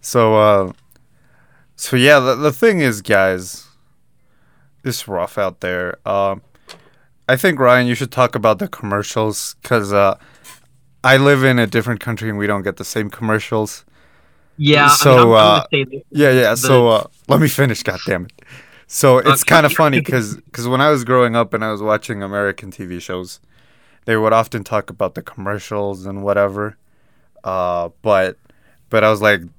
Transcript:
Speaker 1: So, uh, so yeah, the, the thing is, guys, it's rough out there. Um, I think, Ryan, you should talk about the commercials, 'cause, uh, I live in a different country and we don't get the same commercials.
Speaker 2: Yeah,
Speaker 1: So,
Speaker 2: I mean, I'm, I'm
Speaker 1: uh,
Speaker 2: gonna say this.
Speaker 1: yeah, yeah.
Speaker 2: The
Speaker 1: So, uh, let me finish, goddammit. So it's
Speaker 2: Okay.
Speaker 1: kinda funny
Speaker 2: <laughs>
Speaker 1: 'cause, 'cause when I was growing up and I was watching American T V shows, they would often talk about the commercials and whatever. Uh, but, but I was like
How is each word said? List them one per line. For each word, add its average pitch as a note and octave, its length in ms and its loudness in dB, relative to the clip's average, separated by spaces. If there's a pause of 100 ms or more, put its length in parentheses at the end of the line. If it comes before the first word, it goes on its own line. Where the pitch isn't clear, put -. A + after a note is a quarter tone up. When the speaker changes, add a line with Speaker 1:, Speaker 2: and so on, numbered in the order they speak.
Speaker 1:
So, A2 360 2
uh, G2+ 360 2 (1040)
so - 200 -4
yeah, C#3 240 6
the, C3 140 0
the D3 180 -2
thing G#3 280 0
is, A#2 200 0
guys, F#2+ 640 0 (1200)
it's B2 220 -8
rough F2+ 320 -6
out F#2+ 220 -4
there. F2+ 380 -6 (100)
Um, G2 340 -2 (880)
I C3 80 2
think, D#3+ 240 0
Ryan, B2 260 4
you A#2+ 80 0
should B2 160 -6
talk B2+ 240 -2
about G#2+ 240 2
the G2+ 100 -8
commercials, G#2 960 -6
'cause, G#2 300 -2
uh, G2 240 2 (880)
I C3 120 4
live C#3 280 4
in B2+ 140 2
a A#2 80 2
different A2 340 -4
country A2 280 -8
and G#2 80 -8
we G#2 100 -4
don't G2+ 160 -4
get F#2+ 140 -6
the - 80 -12
same G#2+ 240 -6
commercials. A2 760 -6 (760)
Speaker 2:
Yeah, D3 300 4
Speaker 1:
So, C#3+ 240 6
Speaker 2:
I - 20 8
mean, B2 60 8
I'm, A#2 80 6
I'm A2+ 60 6
Speaker 1:
uh, G#2+ 200 6
Speaker 2:
gonna - 180 0
say C#3 120 -2
this. C#3 260 -14
Speaker 1:
yeah, D3 220 2
yeah. B2 180 4
Speaker 2:
The A#2 60 0
Speaker 1:
So, B2 320 4
uh, A2 180 2 (220)
let C#3 120 2
me D#3 80 4
finish, B2+ 340 -2
goddammit. F#2 480 -6 (640)
So C3 260 4
it's C3+ 240 2
Speaker 2:
Okay. - 120 2
Speaker 1:
kinda D3+ 160 4
funny D3 320 0
Speaker 2:
<laughs> - 0 -
Speaker 1:
'cause, A#2 360 -6 (140)
'cause A#2 160 -10
when C3 140 0
I D3+ 80 2
was C3 140 0
growing B2 320 2
up A#2 180 -2
and A2 100 -4
I A2 60 -6
was G#2 100 -8
watching G#2+ 440 -4
American G2 480 -6
T - 120 -14
V F2+ 160 -12
shows, F2+ 380 -12 (680)
they A2+ 120 0
would A2 160 0
often A2+ 320 -2
talk - 260 -6
about F#2 240 -6
the - 80 -12
commercials G2+ 840 -10
and G2 180 -12
whatever. G2+ 520 -2 (680)
Uh, F2+ 460 -4 (120)
but, F#2+ 340 0 (520)
but G#2+ 160 2
I G#2+ 60 4
was G#2 120 -2
like G2+ 200 2 (160)